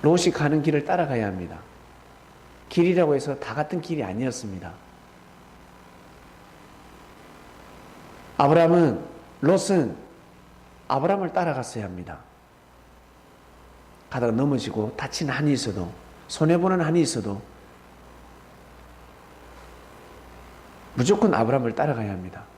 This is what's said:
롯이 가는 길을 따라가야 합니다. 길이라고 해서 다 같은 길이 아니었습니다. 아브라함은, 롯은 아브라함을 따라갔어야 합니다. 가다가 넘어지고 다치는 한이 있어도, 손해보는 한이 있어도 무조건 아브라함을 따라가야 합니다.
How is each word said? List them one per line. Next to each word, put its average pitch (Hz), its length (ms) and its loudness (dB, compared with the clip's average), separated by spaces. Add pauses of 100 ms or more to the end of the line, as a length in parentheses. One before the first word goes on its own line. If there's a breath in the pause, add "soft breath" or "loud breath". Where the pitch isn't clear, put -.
롯이 175 300 4
가는 151 300 0
길을 147 220 0
따라가야 143 420 0
합니다. 87 320 -8 (1120)
길이라고 170 440 2
해서 139 240 -4
다 - 160 -10
같은 151 260 -4
길이 156 220 -6
아니었습니다. 98 720 -6 (3750)
아브라함은, 165 680 6 (380)
롯은 165 540 2 (920)
아브라함을 170 440 0
따라갔어야 131 520 -2
합니다. 90 340 -12 (1900)
가다가 120 220 0
넘어지고 113 640 -2
다치는 139 360 -6
한이 147 200 0
있어도, 101 400 -4 (360)
손해보는 175 520 2
한이 165 220 2
있어도 104 380 -4 (3500)
무조건 196 400 4
아브라함을 117 400 2
따라가야 113 360 -2
합니다. 92 340 -10 (140)